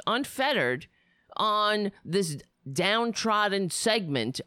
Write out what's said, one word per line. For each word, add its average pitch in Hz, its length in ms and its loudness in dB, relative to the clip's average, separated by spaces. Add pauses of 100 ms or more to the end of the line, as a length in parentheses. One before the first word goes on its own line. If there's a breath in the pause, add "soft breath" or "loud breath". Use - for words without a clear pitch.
unfettered 226 800 0 (500 soft breath)
on 208 540 2 (120)
this 165 340 -2 (340)
downtrodden 208 1000 2
segment 151 760 0